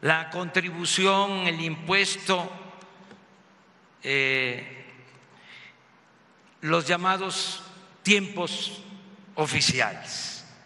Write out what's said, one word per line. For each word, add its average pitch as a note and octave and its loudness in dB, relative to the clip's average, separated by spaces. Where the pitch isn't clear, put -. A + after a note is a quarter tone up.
la D#3+ 2
contribución, F#3 2
el E3 0
impuesto, F3+ 0
eh, C3 0
los D#3 2
llamados F#3 0
tiempos G3 0
oficiales. B2+ 0